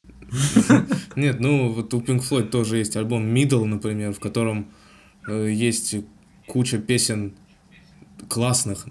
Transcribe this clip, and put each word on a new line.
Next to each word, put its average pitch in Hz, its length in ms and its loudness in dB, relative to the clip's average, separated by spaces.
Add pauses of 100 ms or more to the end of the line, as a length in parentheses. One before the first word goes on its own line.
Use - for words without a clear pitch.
(300)
<laughs> 208 840 2
Нет, 135 240 0
ну 127 320 2
вот 110 220 -6
у 117 60 0
Pink 127 280 0
Floyd 120 220 0
тоже 113 280 0
есть 104 180 -2
альбом 110 280 0 (100)
«Middle», 131 300 4
например, 107 480 -2
в - 80 -10
котором, 107 460 -2 (600)
э, 107 240 -2
есть 113 460 0 (500)
куча 120 320 0
песен 107 540 0 (960)
классных, 117 640 0